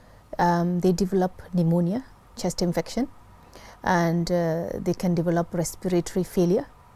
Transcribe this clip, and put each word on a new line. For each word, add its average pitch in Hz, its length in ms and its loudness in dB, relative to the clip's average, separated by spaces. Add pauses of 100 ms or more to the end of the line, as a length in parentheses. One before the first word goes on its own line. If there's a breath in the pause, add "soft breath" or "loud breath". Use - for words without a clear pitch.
(380 soft breath)
um, 175 440 2
they 185 100 4
develop 185 500 0 (120)
pneumonia, 175 520 2 (300)
chest - 260 -4
infection, 175 460 -2 (760 loud breath)
and, 170 480 2
uh, 170 440 0
they 180 180 -2
can 175 220 -2
develop 170 380 0
respiratory 180 720 -2
failure, 180 440 0 (280)